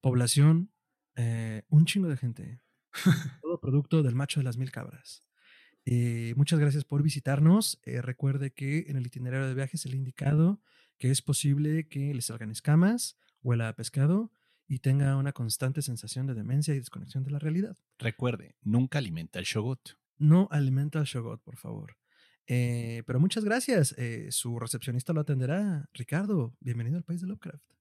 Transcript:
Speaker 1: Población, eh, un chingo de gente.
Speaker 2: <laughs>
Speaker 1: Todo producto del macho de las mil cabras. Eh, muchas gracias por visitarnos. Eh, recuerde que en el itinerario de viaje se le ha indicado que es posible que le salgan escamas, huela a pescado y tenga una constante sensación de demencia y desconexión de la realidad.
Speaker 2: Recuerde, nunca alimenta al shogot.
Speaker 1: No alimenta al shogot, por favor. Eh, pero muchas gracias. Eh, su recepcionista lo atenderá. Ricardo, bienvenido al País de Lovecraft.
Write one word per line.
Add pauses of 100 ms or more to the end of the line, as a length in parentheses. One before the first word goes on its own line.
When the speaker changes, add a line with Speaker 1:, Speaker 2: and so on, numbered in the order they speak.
Speaker 1:
Población, (460)
eh,
un
chingo
de
gente. (320)
Speaker 2:
<laughs>
Speaker 1:
Todo
producto
del
macho
de
las
mil
cabras. (640)
Eh,
muchas
gracias
por
visitarnos.
Eh,
recuerde
que
en
el
itinerario
de
viaje
se
le
ha
indicado (380)
que
es
posible
que
le
salgan
escamas, (240)
huela
a
pescado (360)
y
tenga
una
constante
sensación
de
demencia
y
desconexión
de
la
realidad. (200)
Speaker 2:
Recuerde,
nunca
alimenta
al
shogot. (220)
Speaker 1:
No
alimenta
al
shogot,
por
favor. (500)
Eh,
pero
muchas
gracias.
Eh,
su
recepcionista
lo
atenderá.
Ricardo,
bienvenido
al
País
de
Lovecraft. (160)